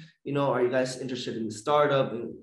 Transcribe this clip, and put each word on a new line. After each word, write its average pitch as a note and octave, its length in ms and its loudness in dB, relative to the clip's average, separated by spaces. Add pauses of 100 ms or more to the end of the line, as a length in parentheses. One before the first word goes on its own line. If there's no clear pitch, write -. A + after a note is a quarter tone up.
(240)
You C#3 100 -6
know, C#3+ 200 2
are B2 80 2
you B2 80 4
guys C3 300 0
interested B2+ 380 -6
in A2+ 80 -4
the G#2+ 60 -6
startup C#3 600 2
and A#2 300 -8